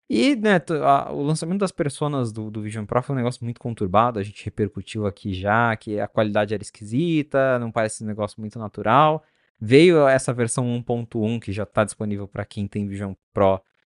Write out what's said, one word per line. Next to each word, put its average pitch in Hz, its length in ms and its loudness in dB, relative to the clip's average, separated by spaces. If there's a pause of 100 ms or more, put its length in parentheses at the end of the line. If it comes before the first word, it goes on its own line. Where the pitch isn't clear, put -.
E, 254 260 2
né, 208 240 4
t-, - 140 -6
a, 139 380 2
o 143 100 -6
lançamento 160 380 -2
das 190 120 -2
personas 143 600 -2
do, 107 180 -8
do 107 120 -8
Vision 107 240 -8
Pro 120 180 -4
foi 143 100 -8
um 135 40 -4
negócio 123 260 -6
muito 117 160 -8
conturbado, 110 600 0
a 98 40 -2
gente 104 200 -14
repercutiu 104 640 -6
aqui 98 280 -6
já, 110 420 2
que 104 240 -6
a 101 80 -4
qualidade 107 460 0
era 98 100 -6
esquisita, 135 960 -2
não 117 120 -6
parece 110 320 -4
um 107 40 -6
negócio 104 340 -6
muito 107 160 -10
natural. 117 680 2 (380)
Veio 147 460 8
essa 135 260 2
versão 123 340 -2
um 120 140 -2
ponto 120 400 -4
um, 113 180 0
que 104 120 -8
já 101 140 -4
tá - 180 0
disponível 101 440 -6
pra 101 160 -8
quem 101 240 -8
tem 101 200 -4
Vision 98 260 -8 (200)
Pro, 95 280 2 (280)